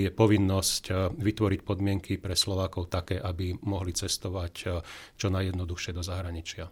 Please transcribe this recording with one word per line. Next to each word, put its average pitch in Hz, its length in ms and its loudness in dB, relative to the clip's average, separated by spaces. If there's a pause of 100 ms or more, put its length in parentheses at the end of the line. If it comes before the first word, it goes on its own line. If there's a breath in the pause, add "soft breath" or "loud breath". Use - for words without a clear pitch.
je 92 80 2
povinnosť, 98 720 6 (100)
e, - 0 - (160)
vytvoriť 98 560 2
podmienky 98 560 0
pre 92 160 -4
Slovákov 92 560 0
také, 92 240 0
aby 90 480 -2
mohli 92 320 -2
cestovať, 92 640 -4
e, 87 240 -4 (320 loud breath)
čo 98 160 0
najjednoduchšie 92 640 -2
do 87 80 -4
zahraničia. 85 680 -8